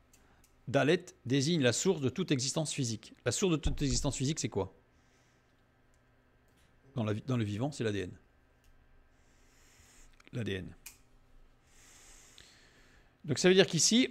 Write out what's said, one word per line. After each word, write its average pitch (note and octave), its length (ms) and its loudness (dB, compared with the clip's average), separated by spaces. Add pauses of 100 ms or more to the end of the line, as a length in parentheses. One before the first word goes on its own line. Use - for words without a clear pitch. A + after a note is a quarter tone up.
(680)
Dalet C3+ 380 2 (180)
désigne C#3 380 2
la A#2+ 100 4
source F3+ 280 0
de B2+ 80 0
toute - 220 -4
existence C#3 420 -2
physique. A2+ 420 -6 (100)
La B2 80 0
source F#3 200 0
de D#3 40 4
toute - 260 -2
existence C3+ 340 0
physique, C#3+ 240 -2
c'est A#2+ 80 -4
quoi ? F#2+ 260 -4 (2250)
Dans A2+ 100 -2
la G#2+ 80 0
vi-, G#2 140 -4
dans B2+ 100 0
le A#2 80 0
vivant, G#2 280 -4
c'est A#2+ 120 -6
l'A G#2+ 80 0
D G2 80 -4
N. F2+ 180 -8 (2250)
L'A B2 120 -6
D G2+ 80 -4
N. F#2 220 -8 (2500)
Donc C#3 140 -2
ça F3+ 100 4
veut F#3 60 8
dire F#3 120 8
qu'ici, A3 440 4